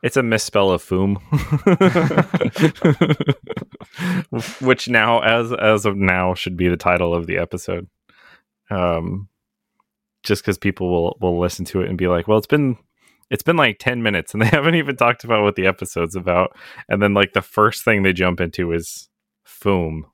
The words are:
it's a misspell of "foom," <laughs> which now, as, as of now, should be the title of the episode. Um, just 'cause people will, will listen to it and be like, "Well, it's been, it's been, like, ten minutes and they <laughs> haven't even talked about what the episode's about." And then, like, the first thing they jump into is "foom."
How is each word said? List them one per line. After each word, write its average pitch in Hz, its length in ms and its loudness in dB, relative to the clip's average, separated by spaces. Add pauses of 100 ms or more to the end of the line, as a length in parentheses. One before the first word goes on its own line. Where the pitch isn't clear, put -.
it's 127 140 -2
a 131 60 2
misspell 107 480 0
of 90 120 0
"foom," 95 320 0
<laughs> 95 60 -10 (3500)
which 127 260 2
now, 117 340 4
as, 117 320 2
as 107 320 2
of 101 120 0
now, 92 360 2
should 92 240 -8
be 90 100 2
the 90 100 2
title 87 360 0
of 85 140 -2
the 90 100 -4
episode. 90 500 -6 (800)
Um, 90 600 -2 (920)
just 101 200 -2
'cause 98 140 -2
people 92 340 -4
will, 85 300 -2
will 87 180 0
listen 87 260 -4
to 92 160 -4
it 90 80 -4
and 90 80 -6
be 92 100 0
like, 87 200 0
"Well, 107 100 4
it's 104 100 -2
been, 143 300 0 (520)
it's - 140 -6
been, 170 140 0
like, 127 220 2
ten 123 240 -2
minutes 101 300 -2
and 107 80 0
they 117 60 2
<laughs> - 0 -
haven't 156 280 2
even 143 220 -2
talked 120 260 2
about 113 200 0
what 104 120 2
the 92 120 0
episode's 92 480 -4
about." 90 400 0 (340)
And 98 120 0
then, 101 120 2
like, 101 200 2
the 98 80 0
first - 420 0
thing 104 200 0
they 95 100 2
jump 90 280 0
into 85 320 -4
is - 360 -8 (360)
"foom." 82 680 -2